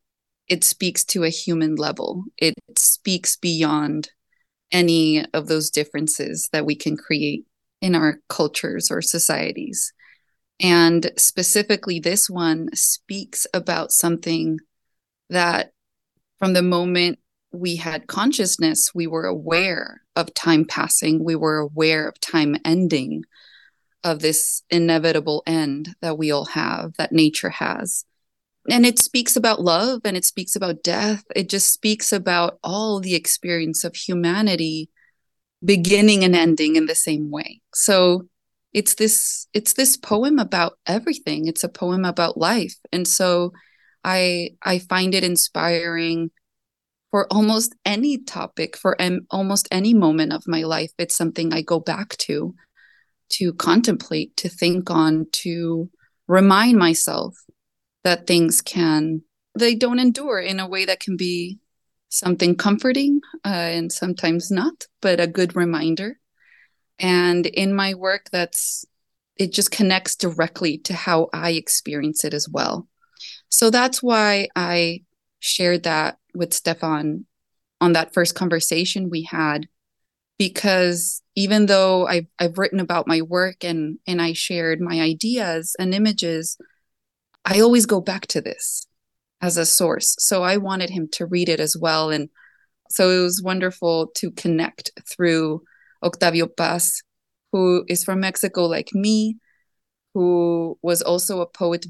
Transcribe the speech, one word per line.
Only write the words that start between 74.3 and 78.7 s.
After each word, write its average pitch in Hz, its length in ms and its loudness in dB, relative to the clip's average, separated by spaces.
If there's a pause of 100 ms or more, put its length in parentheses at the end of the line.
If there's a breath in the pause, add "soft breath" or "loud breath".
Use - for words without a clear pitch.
I 175 500 -2 (360)
shared 175 440 0
that 156 340 -2 (180)
with 175 180 -4
Stefan 160 720 -4 (540)
on 170 140 4
that 165 200 0
first 170 220 0
conversation 175 760 -2